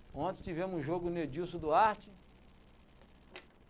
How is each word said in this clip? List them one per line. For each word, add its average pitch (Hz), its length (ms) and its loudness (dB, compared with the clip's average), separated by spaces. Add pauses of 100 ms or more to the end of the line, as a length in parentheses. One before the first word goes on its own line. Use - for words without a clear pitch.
(140)
Ontem 175 280 -2
tivemos 185 340 -2
um 156 60 -2
jogo 170 280 0
no 170 80 -2
Edilson 165 400 -2
Duarte. 180 540 4 (1600)